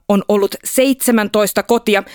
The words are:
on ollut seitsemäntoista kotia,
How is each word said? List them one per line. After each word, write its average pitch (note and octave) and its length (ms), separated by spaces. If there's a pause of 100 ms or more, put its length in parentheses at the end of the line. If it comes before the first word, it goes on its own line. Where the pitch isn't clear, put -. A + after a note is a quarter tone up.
on G3+ 200
ollut G3+ 340
seitsemäntoista A3 1000
kotia, G#3+ 400 (120)